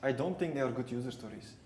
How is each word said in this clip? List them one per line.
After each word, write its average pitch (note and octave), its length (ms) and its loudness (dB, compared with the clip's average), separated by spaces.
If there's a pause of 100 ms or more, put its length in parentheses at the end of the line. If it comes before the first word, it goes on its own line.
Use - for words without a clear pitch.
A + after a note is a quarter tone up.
I C3+ 100 4
don't D#3+ 280 2
think E3 160 2
they C#3 60 2
are B2+ 100 4
good B2 180 -2
user B2 220 -2
stories. A2 420 -10 (120)